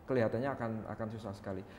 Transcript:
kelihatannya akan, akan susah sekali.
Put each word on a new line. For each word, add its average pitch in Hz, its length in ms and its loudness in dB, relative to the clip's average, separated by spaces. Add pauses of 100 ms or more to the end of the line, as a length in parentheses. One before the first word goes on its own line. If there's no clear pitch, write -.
kelihatannya 123 440 4
akan, 120 220 0 (160)
akan 110 240 -2
susah 107 220 -6
sekali. 98 280 -4 (180)